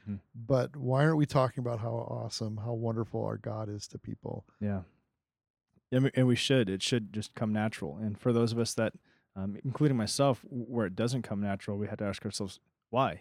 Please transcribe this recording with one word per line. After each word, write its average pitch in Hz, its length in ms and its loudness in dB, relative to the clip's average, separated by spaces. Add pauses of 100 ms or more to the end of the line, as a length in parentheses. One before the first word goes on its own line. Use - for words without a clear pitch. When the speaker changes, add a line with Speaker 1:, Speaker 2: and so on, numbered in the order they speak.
Speaker 1:
Mm-hmm. 104 140 -6 (180)
Speaker 2:
But 123 420 0
why 131 300 2
aren't 160 100 4
we 151 80 4
talking 131 380 4
about 120 180 -4
how 113 140 -4
awesome, 113 640 -6
how 113 160 -4
wonderful 113 500 -2
our 107 140 -2
God 107 320 -6
is 104 180 -10
to - 100 -14
people? - 460 -10 (160)
Speaker 1:
Yeah. 101 220 -2 (1120)
And 127 120 6
we, 135 100 4
and 127 120 6
we 123 100 6
should. 123 320 4
It 95 140 -2
should 110 320 0
just 107 200 -6
come 107 200 -2
natural. 107 420 -2
And 107 240 -4
for 123 140 2
those 117 180 4
of 117 60 -2
us 113 160 -2
that, 113 180 0 (420)
um, 98 300 -6
including 139 320 2
myself, 120 460 2
w-, 120 240 -10
where 117 200 0
it 92 100 -4
doesn't 120 260 0
come 101 180 -4
natural, 101 380 -4
we 104 80 -2
have 101 120 -8
to 107 60 -4
ask 98 200 -4
ourselves, 101 340 -6 (320)
"Why? 110 300 0